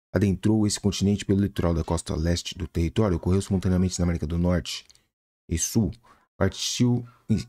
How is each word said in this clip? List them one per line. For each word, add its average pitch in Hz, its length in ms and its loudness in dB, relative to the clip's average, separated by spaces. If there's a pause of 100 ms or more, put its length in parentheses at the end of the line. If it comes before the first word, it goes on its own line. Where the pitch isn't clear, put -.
(120)
adentrou 104 560 2
esse - 100 -4
continente 98 460 0
pelo 98 160 2
litoral 87 340 0
da 80 80 0
costa 82 320 -4
leste 85 420 -2
do 87 120 -6
território, 87 480 0
ocorreu 92 260 0
simultaneamente 92 560 0
na 87 60 2
América 87 200 -2
do 85 140 -2
Norte 87 480 -2 (640)
e 85 100 -2
Sul, 104 320 0 (460)
partiu 120 680 -2 (240)
in-, 101 200 0